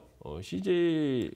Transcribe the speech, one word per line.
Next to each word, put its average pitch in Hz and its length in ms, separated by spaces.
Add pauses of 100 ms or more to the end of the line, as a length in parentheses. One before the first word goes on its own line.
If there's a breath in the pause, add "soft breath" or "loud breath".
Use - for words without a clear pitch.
(220)
어, 78 220
씨제이, 165 920